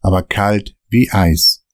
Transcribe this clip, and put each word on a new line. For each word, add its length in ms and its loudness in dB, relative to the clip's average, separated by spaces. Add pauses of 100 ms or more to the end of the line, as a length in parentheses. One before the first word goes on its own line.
aber 200 0
kalt 540 -4 (140)
wie 200 0
Eis. 640 0